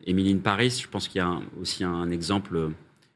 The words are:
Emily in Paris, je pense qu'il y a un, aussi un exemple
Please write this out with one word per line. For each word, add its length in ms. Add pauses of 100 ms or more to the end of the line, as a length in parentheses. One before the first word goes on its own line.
Emily 280
in 60
Paris, 440
je 60
pense 200
qu'il 120
y 20
a 60
un, 140 (180)
aussi 240
un 260
exemple 600 (460)